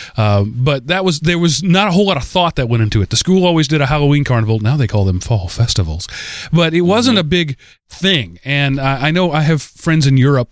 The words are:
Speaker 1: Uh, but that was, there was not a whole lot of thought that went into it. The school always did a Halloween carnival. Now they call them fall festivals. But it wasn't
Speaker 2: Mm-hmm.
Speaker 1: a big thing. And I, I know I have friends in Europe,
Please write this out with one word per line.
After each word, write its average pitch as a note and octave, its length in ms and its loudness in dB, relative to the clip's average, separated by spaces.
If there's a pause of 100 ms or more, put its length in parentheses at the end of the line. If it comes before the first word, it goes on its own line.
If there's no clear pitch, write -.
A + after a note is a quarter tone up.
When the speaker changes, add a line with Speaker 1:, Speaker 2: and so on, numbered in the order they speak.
(180)
Speaker 1:
Uh, G#2 280 2
but B2+ 420 -2
that F#3 180 -2
was, D#3+ 160 -2
there E3+ 180 0
was D#3+ 240 0
not G3 240 2
a F#3+ 40 -2
whole G3 160 2
lot F3+ 100 0
of A#2+ 80 -6
thought E3+ 320 -2
that B2+ 100 -2
went A2+ 160 0
into G#2+ 180 0
it. F#2 80 -2
The - 60 -4
school F#3 300 2
always D#3+ 240 2
did D3+ 100 0
a C#3+ 60 2
Halloween C#3+ 400 2
carnival. A2+ 340 0
Now A2 160 0
they C#3 100 0
call G#2 200 0
them F#2 160 0
fall G2 260 -2
festivals. F2 640 -2 (420)
But D#3+ 220 2
it E3+ 80 2
wasn't A3 340 2
Speaker 2:
Mm-hmm. G3+ 40 2
Speaker 1:
a D#3+ 100 -2
big E3 280 -2 (320)
thing. C3+ 540 -4
And C#3 380 -2
I, C3+ 260 -2
I D#3 40 0
know F3 200 0
I D3+ 120 0
have D3+ 180 0
friends D#3+ 440 -2
in C3+ 120 4
Europe, C3+ 340 2